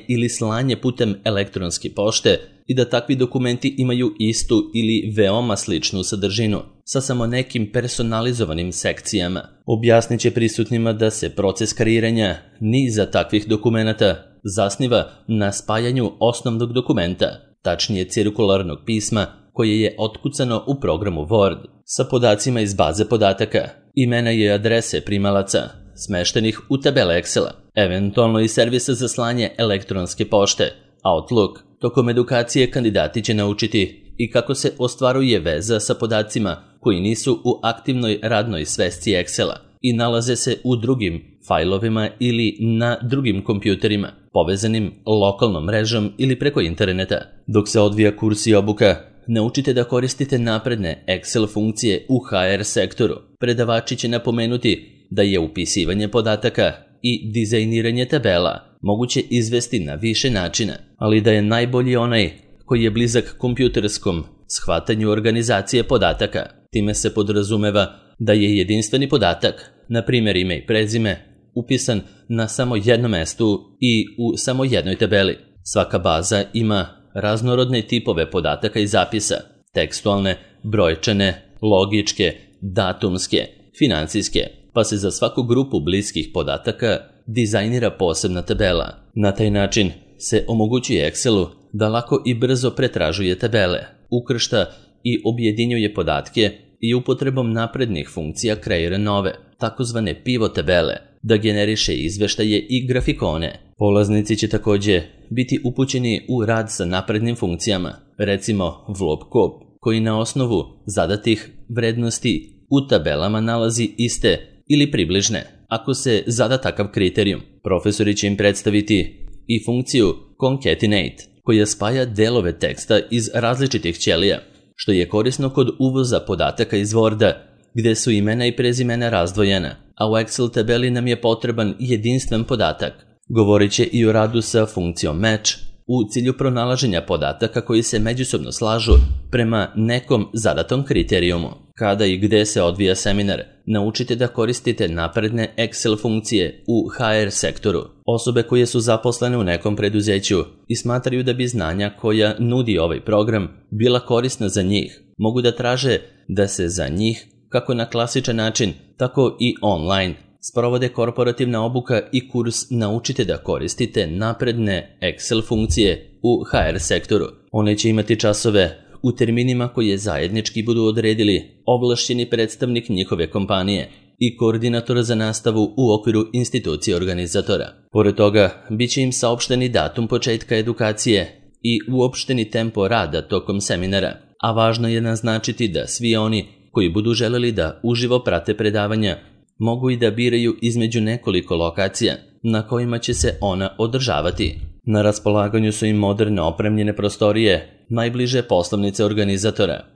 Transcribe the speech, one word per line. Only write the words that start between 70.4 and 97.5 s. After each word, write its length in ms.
i 80
prezime, 600
upisan 460
na 180
samo 280
jednom 360
mestu 720
i 240
u 180
samo 280
jednoj 300
tabeli. 420
Svaka 360
baza 440
ima 340
raznorodne 680
tipove 500
podataka 480
i 80
zapisa, 480
tekstualne, 640
brojčane, 1000
logičke, 720
datumske, 840
financijske, 680
pa 100
se 140
za 140
svaku 320
grupu 360
bliskih 540
podataka 640
dizajnira 640
posebna 500
tabela. 520
Na 160
taj 180
način 420
se 300
omogućuje 640
Excelu 360
da 160
lako 360
i 80
brzo 380
pretražuje 680
tabele, 400
ukršta 560
i 220
objedinjuje 680
podatke 580
i 120
upotrebom 600